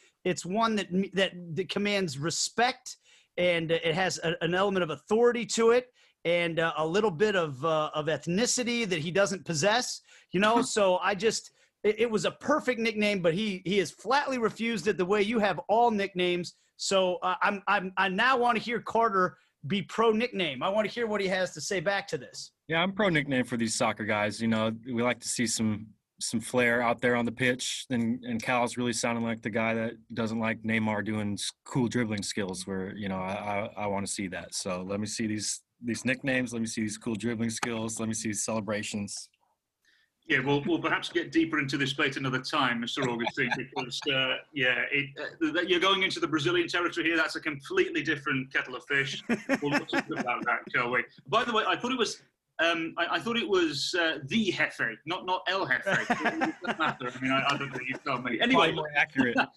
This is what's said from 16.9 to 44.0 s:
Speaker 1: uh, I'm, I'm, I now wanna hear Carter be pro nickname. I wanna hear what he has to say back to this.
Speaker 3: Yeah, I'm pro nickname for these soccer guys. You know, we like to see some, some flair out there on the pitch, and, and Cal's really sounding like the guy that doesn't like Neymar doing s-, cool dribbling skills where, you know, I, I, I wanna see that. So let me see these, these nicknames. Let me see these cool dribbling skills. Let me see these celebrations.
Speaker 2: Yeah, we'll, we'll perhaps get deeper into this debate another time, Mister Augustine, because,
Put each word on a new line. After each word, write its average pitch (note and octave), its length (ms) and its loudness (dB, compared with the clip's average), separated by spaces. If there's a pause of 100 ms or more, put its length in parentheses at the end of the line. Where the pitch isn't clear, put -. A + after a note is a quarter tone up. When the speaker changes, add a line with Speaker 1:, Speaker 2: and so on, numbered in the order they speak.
Speaker 1:
uh, F3+ 180 0
I'm, F#3+ 280 0
I'm, F#3+ 260 0
I F#3+ 140 2
now A#3 280 4
wanna A#3+ 220 4
hear G#3+ 220 -4
Carter G3 560 2 (300)
be G3 160 0
pro A3+ 280 4
nickname. G3 500 -2
I E3 60 0
wanna G3+ 220 2
hear A#3 180 -4
what G#3 140 -2
he F#3+ 60 0
has F#3 260 0
to D#3 80 -12
say F#3+ 180 -2
back G3 300 0
to D#3+ 80 -4
this. - 340 -14 (160)
Speaker 3:
Yeah, E3 160 2
I'm F#3+ 80 0
pro G3 160 2
nickname C#3+ 380 2
for B2+ 100 -4
these A2+ 180 0
soccer A2 300 0
guys. G#2+ 380 0
You A2+ 80 2
know, A2+ 240 2 (120)
we A#2+ 160 -2
like A#2+ 200 0
to - 80 -10
see A#2+ 180 0
some, A2 400 -2 (320)
some - 220 -2
flair A#2+ 400 2
out A#2 180 0
there B2 160 2
on A#2+ 80 2
the A#2+ 80 -2
pitch, B2+ 600 -2
and, A#2 340 0
and A#2 180 -4
Cal's A#2+ 320 0
really B2 160 0
sounding A#2 320 -2
like A2+ 180 -4
the B2 80 -6
guy A2+ 240 0
that A2+ 200 -2 (200)
doesn't A2+ 260 -2
like A2+ 240 -2
Neymar A2 420 0
doing G#2+ 280 -2
s-, - 200 -6 (100)
cool B2 240 0
dribbling G#2+ 360 -2
skills F#2 440 -6
where, F#2+ 260 -6
you G2+ 140 -8
know, F#2+ 120 -4
I, G2+ 580 -4
I, G2+ 60 -6
I G#2 40 -2
wanna G2 180 -2
see G2 220 -6
that. E2+ 260 -10
So F#2 320 -6
let G2+ 140 -4
me G#2+ 60 -4
see A2 200 -4
these, G#2+ 360 -4 (200)
these A#2 220 -4
nicknames. B2+ 480 0
Let A#2 100 -4
me A2+ 60 -2
see A2 140 -4
these G#2+ 160 -4
cool A2+ 180 -4
dribbling A2+ 340 -2
skills. A2+ 520 -4
Let A2 80 -2
me A2+ 40 -2
see A2 160 -4
these G#2 140 -4
celebrations. G#2+ 840 -4 (960)
Speaker 2:
Yeah, C#3 120 2
we'll, C#3+ 260 2
we'll E3 140 2
perhaps E3+ 280 -2
get D3+ 240 -2
deeper D#3+ 260 2
into D3 200 -2
this C3+ 160 0
debate C#3+ 240 0
another C3 240 -2
time, B2+ 400 0
Mister B2+ 280 -2
Augustine, A#2 460 -2
because, B2+ 440 -6 (140)